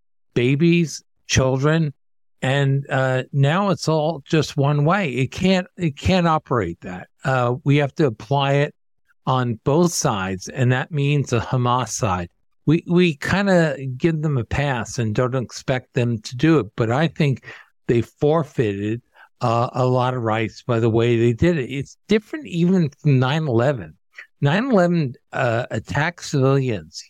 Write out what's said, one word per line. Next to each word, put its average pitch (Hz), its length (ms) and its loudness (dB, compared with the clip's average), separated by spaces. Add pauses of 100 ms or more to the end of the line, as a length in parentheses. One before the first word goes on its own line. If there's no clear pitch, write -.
(340)
babies, 147 680 2 (260)
children." 143 680 0 (480)
And, 139 480 0
uh, 131 420 0
now 156 380 2
it's - 180 -2
all 156 380 -2
just - 320 0
one 147 280 2
way. 180 260 0
It 123 200 -2
can't, 185 360 0 (100)
it 165 200 -4
can't 180 300 2
operate 120 540 0
that. 90 260 -12 (160)
Uh, 123 400 0
we 143 140 4
have 143 180 0
to 165 100 2
apply 139 480 -2
it 143 220 0 (500)
on 123 380 -2
both 165 300 2
sides, 95 560 -4
and 127 220 0
that 127 200 -2
means 143 400 0
the 120 80 0
Hamas 123 500 -2
side. 92 400 -4 (360)
We, 165 200 2
we 175 300 2
kinda 180 640 2 (200)
give 165 240 0
them 151 160 0
a 117 80 -2
pass 135 540 -4
and 110 160 -2
don't 127 200 0
expect 127 580 -6
them 120 280 -2
to - 140 -14
do 156 240 4
it, 98 160 -2
but 113 160 -2
I 147 160 2
think 143 380 -2 (420)
they 120 140 2
forfeited, 120 1000 -2 (400)
uh, 120 320 0
a 131 140 0
lot 127 260 0
of 127 80 -6
rights 110 400 -2
by 117 180 0
the 113 120 2
way 117 260 2
they 117 160 2
did 165 240 2
it. 127 140 -6
It's 139 260 -10 (100)
different 220 380 -2
even 175 440 0 (120)
from 139 180 4
nine 151 280 0
eleven. 117 500 0 (440)
Nine 196 300 0
eleven, 175 440 2 (180)
uh, 120 380 -2
attacked 151 520 -4
civilians, 131 880 -2